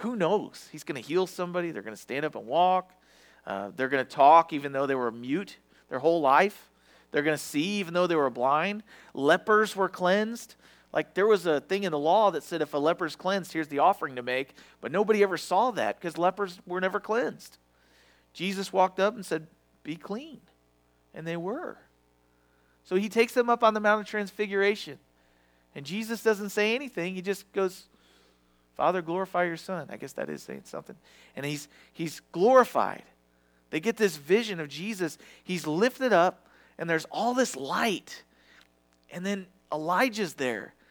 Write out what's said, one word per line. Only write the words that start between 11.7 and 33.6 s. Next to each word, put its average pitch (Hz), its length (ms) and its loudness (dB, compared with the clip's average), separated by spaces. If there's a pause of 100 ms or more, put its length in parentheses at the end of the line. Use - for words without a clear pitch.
in 170 80 -2
the 147 80 0
law 185 320 4
that 151 100 -4
said 160 200 -4
if 147 120 -4
a 147 40 -2
leper's 160 360 0
cleansed, 185 380 -4
here's 160 160 -4
the 143 100 -4
offering 156 380 2
to 123 60 -6
make, 127 320 -4 (260)
but 120 100 -8
nobody 208 320 4
ever 190 140 2
saw 202 340 0
that 117 300 -2
'cause 160 180 -8
lepers 185 480 -2
were 180 140 -6
never 185 180 0
cleansed. 220 600 -6 (760)
Jesus 190 400 -6
walked 185 260 2
up 196 160 2
and 190 100 -12
said, 160 220 -4 (380)
"Be 151 100 -10
clean." 262 460 -12 (720)
And 160 140 -12
they 165 100 -4
were. 208 420 -8 (1080)
So 180 100 -4
he 202 140 0
takes 233 260 2
them 240 160 2
up 233 140 2
on 220 100 6
the 214 60 -2
Mount 214 200 4
of 202 60 -10
Transfiguration. 202 920 -2 (760)
And 143 100 -12
Jesus 220 380 -8
doesn't 208 280 2
say 220 260 0
anything. 190 400 -6
He 185 60 -8
just 190 300 -6
goes, 190 360 -2 (880)
"Father, 175 260 0
glorify 180 420 -2
your 165 120 -4
son." 165 340 -10
I 107 60 -12
guess 139 160 -14
that - 180 -6
is - 140 -10
saying 69 220 -14
something. - 300 -14 (380)
And 135 100 -10
he's, 147 220 -8 (260)
he's 165 280 -8 (100)
glorified. 202 720 4 (680)